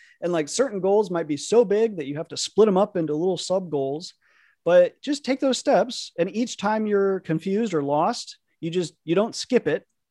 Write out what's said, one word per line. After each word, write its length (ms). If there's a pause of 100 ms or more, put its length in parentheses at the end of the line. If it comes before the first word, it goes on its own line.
(220)
And, 100
like, 160
certain 320
goals 300
might 180
be 80
so 260
big 360
that 80
you 100
have 120
to 100
split 300
'em 100
up 180
into 180
little 220
sub 340
goals, 440 (500)
but 380
just 240
take 140
those 180
steps. 600
And 160
each 220
time 300
you're 340
confused 540
or 80
lost, 560 (220)
you 100
just, 240 (100)
you 100
don't 200
skip 340
it. 180 (240)